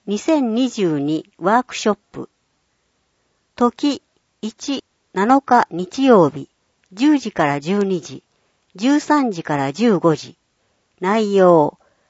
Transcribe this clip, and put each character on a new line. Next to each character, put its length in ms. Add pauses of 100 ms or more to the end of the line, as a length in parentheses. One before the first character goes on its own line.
二 140
千 340
二 160
十 300
二 380
ワ 220
ー 40
ク 120
シ 140
ョ 40
ッ 40 (140)
プ。 180 (1300)
時 480 (380)
一、 420 (300)
七 280
日 300
日 320
曜 260
日、 200 (420)
十 260
時 140
か 140
ら 140
十 200
二 220
時、 220 (520)
十 240
三 320
時 100
か 160
ら 160
十 240
五 180
時。 220 (600)
内 340
容、 460 (300)